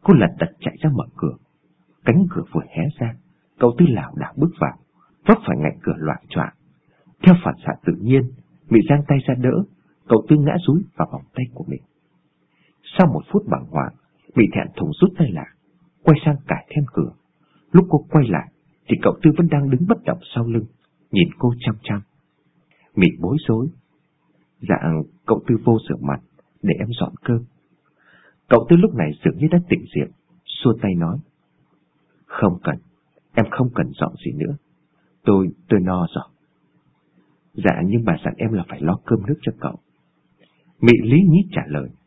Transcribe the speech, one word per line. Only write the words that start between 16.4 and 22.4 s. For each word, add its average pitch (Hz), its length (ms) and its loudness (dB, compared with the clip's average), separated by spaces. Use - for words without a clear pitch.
cài - 220 -6
then 147 240 -4
cửa. - 180 -4
Lúc 180 180 6
cô 147 220 0
quay 147 180 4
lại, 82 220 -4
thì 113 140 0
cậu 90 220 0
Tư 156 140 6
vẫn 175 140 2
đang 139 180 0
đứng 139 180 0
bất - 160 -2
động - 160 -6
sau 117 120 -4
lưng, 113 180 -4
nhìn 92 160 2
cô 120 220 -2
chăm 110 240 -6
chăm. 101 180 -8